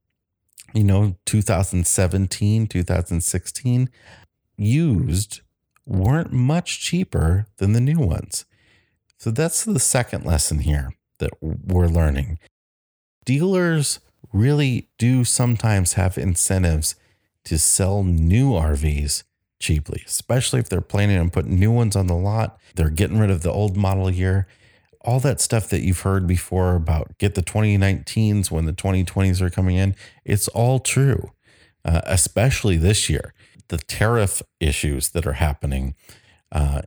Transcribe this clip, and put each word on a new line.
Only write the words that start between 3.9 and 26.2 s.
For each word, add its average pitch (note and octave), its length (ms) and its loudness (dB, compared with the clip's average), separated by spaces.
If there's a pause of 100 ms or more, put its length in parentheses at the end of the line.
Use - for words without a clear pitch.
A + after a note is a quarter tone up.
used G#2+ 840 0 (460)
weren't A2 460 0
much C3+ 480 -2
cheaper F#2+ 640 0 (100)
than G2+ 160 0
the A#2 80 2
new D3 180 0
ones. - 460 -4 (720)
So - 120 -6
that's D#3+ 340 -2
the G3 160 0
second - 440 -2
lesson D2+ 360 0
here C#2+ 340 -2 (240)
that D#2 220 -6
we're F2 480 0
learning. D#2+ 500 0 (840)
Dealers E3 760 0 (320)
really C3 560 2 (100)
do B2 260 4
sometimes A2 680 2
have F#2+ 260 0
incentives F2 800 0 (480)
to - 140 -2
sell G2 440 0
new F#2 520 4
R D#2 200 2
Vs D2 500 -2 (340)
cheaply, - 480 -4
especially - 520 -2
if A2+ 120 -2
they're F2+ 100 -2
planning G2+ 380 0
on E2+ 100 2
putting D2+ 300 0
new G#2 120 4
ones A#2 240 2
on F#2+ 120 0
the F2+ 80 0
lot. G2+ 440 -2 (180)
They're D#2+ 120 2
getting F2+ 300 0
rid G#2 120 4
of E2+ 120 0
the F2 100 -2
old G2+ 240 -2
model F#2+ 340 0
year. F#2 360 0 (560)
All B2 180 0
that B2+ 200 0
stuff - 280 0
that E2 140 -2
you've F2+ 180 0
heard F#2+ 260 0